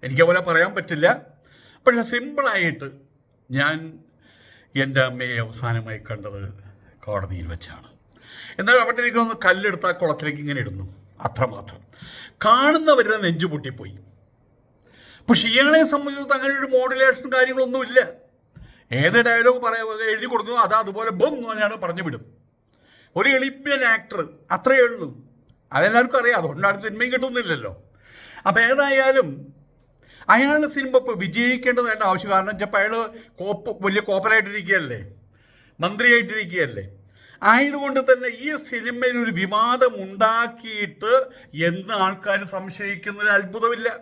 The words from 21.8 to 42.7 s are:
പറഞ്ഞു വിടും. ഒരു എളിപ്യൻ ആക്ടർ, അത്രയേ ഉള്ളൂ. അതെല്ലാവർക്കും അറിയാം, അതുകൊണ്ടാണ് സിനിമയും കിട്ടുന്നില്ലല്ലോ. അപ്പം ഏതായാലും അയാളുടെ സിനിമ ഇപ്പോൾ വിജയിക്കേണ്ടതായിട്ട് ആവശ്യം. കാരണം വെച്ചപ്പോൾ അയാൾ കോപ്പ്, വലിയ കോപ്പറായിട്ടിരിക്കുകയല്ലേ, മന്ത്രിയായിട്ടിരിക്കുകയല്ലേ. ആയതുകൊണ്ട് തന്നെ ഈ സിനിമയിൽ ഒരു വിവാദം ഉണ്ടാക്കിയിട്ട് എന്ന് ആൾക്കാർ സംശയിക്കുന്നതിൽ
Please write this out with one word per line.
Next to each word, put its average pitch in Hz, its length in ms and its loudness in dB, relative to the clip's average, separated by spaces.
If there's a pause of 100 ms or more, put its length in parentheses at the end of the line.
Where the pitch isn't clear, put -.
പറഞ്ഞു 175 220 -6
വിടും. 123 160 -8 (960)
ഒരു 214 180 4
എളിപ്യൻ 269 460 -2 (120)
ആക്ടർ, 214 260 -6 (360)
അത്രയേ 254 320 4
ഉള്ളൂ. 202 200 -8 (680)
അതെല്ലാവർക്കും 240 460 4
അറിയാം, 233 200 4
അതുകൊണ്ടാണ് 185 440 0
സിനിമയും 226 300 -4
കിട്ടുന്നില്ലല്ലോ. 208 560 -4 (720)
അപ്പം 208 240 4
ഏതായാലും 269 580 4 (1080)
അയാളുടെ 285 420 2
സിനിമ 262 260 -6
ഇപ്പോൾ 240 220 -6
വിജയിക്കേണ്ടതായിട്ട് 240 840 0
ആവശ്യം. 185 260 -2
കാരണം 190 180 0
വെച്ചപ്പോൾ 202 280 -2
അയാൾ 214 120 -2 (480)
കോപ്പ്, 208 280 -6 (180)
വലിയ 202 140 0 (100)
കോപ്പറായിട്ടിരിക്കുകയല്ലേ, 190 880 0 (840)
മന്ത്രിയായിട്ടിരിക്കുകയല്ലേ. 190 1000 0 (640)
ആയതുകൊണ്ട് 277 580 2
തന്നെ 254 200 4 (180)
ഈ - 20 -4 (220)
സിനിമയിൽ 240 440 -4 (100)
ഒരു 226 80 -4 (100)
വിവാദം 233 500 2 (120)
ഉണ്ടാക്കിയിട്ട് 220 1080 -2 (560)
എന്ന് 190 260 -6 (100)
ആൾക്കാർ 196 360 -2 (140)
സംശയിക്കുന്നതിൽ 202 840 -6